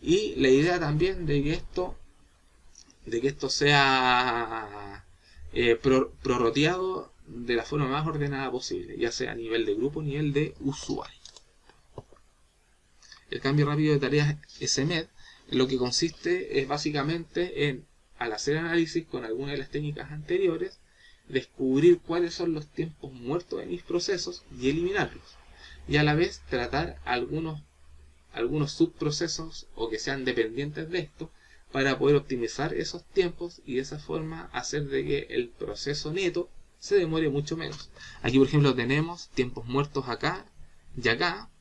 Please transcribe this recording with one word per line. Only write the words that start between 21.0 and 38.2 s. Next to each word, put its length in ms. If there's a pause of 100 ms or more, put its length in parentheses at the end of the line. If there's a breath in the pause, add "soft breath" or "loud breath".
descubrir 720
cuáles 340
son 180
los 140
tiempos 460
muertos 480
de 60
mis 160
procesos 600 (180)
y 80
eliminarlos. 560 (640 loud breath)
Y 80
a 60
la 120
vez 360
tratar 540
algunos, 580 (680)
algunos 400
subprocesos 1000
o 140
que 100
sean 260
dependientes 680
de 80
esto 320 (420 soft breath)
para 260
poder 180
optimizar 580
esos 300
tiempos 600
y 120
de 40
esa 180
forma 540
hacer 360
de 160
que 260
el 180
proceso 640
neto 380 (280)
se 180
demore 340
mucho 260
menos. 340 (320 loud breath)